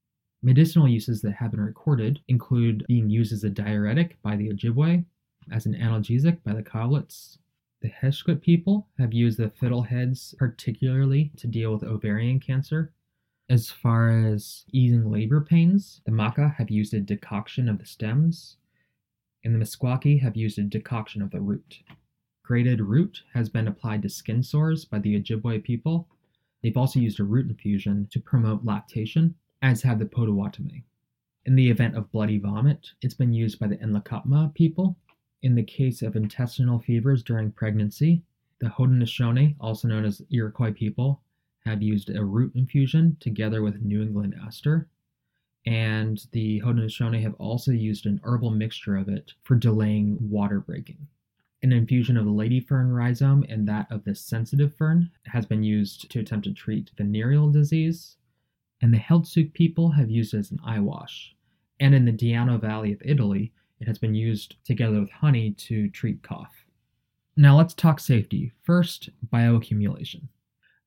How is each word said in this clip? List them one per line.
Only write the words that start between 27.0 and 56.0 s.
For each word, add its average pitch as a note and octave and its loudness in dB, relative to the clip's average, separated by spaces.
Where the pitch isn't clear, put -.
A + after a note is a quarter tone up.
used A2 0
a G2+ -2
root A2+ 0
infusion G2+ -2
to A#2 -4
promote A2 0
lactation, A2 -2
as B2+ 2
have A#2+ 0
the G#2+ -4
Potawatomi. G#2 -4
In C3 2
the B2+ 6
event A#2 2
of G#2+ -6
bloody G#2+ 0
vomit, G#2+ -2
it's B2+ -4
been A#2+ 0
used A2+ -2
by G#2+ -2
the G2+ -2
Nlaka'pamux A#2+ -2
people. F3 0
In B2 2
the A#2 2
case B2+ -4
of A2 -4
intestinal A#2+ -2
fevers A#2+ 0
during A2 -4
pregnancy, A2 0
the A#2+ -2
Haudenosaunee, B2+ 2
also A2 -4
known G#2+ 0
as G#2 -4
Iroquois A2 -2
people, A#2+ -2
have G#2+ -4
used G#2+ -2
a G2+ -4
root A2+ 0
infusion C#3+ 2
together A2 -2
with G#2 -2
New G#2 0
England G2+ -4
aster, D#3 -2
and A2 -2
the G#2+ -2
Haudenosaunee A#2 -2
have G#2 -4
also A#2 -4
used A2 -2
an G2+ -2
herbal A#2 -2
mixture G#2+ -2
of F#2+ -4
it - -6
for - 2
delaying G#2+ 2
water G2+ -2
breaking. - -14
An C3 4
infusion A#2+ 2
of G#2+ 0
the G#2 0
lady G#2+ 0
fern B2+ 0
rhizome B2 2
and G#2+ -2
that G#2 -2
of G#2+ -8
the G2+ -4
sensitive C#3 -2
fern E3+ 2
has A2+ -4
been G#2+ 0
used G#2 -2